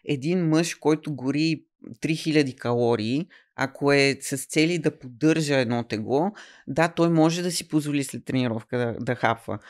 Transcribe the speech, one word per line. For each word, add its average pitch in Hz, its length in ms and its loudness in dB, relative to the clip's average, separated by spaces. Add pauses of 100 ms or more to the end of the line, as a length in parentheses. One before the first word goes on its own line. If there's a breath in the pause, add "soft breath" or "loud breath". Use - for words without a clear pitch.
един 156 440 0
мъж, 160 260 2
който 156 400 -2
гори 139 500 -2 (360)
три 156 160 -2
хиляди 147 400 2
калории, 120 720 0 (280 soft breath)
ако 135 360 0
е 139 280 4
с - 160 -8 (100)
цели 165 320 2
да 151 200 -2
поддържа 143 580 0
едно 120 260 0
тегло, 117 500 -2 (340 loud breath)
да, 160 220 0
той 165 220 2
може 165 320 2
да 180 80 -2
си - 180 -6
позволи 147 360 -2
след 123 200 -10
тренировка 123 540 -4
да, 117 220 -4
да 123 140 -4
хапва. 113 440 -2 (120)